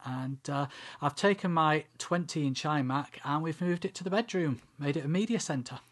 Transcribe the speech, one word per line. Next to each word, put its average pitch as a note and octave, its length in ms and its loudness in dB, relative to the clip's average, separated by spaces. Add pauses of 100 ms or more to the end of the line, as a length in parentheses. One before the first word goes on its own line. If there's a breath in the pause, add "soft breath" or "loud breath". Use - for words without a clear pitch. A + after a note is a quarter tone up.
and, C3 320 -4 (100)
uh, C#3+ 200 0 (340 loud breath)
I've C#3 140 2
taken G3 360 4
my D#3 340 4 (120)
twenty E3 480 -2
inch C3 180 0
iMac C#3 600 0
and D3 180 0
we've D#3+ 200 -4
moved F3 240 0
it F#3+ 100 -4
to - 80 -10
the F#3 80 -2
bedroom, F#3 500 0 (160)
made C#3+ 200 0
it C#3 80 -4
a - 20 0
media G#3 320 2
centre. C3 400 -4 (120)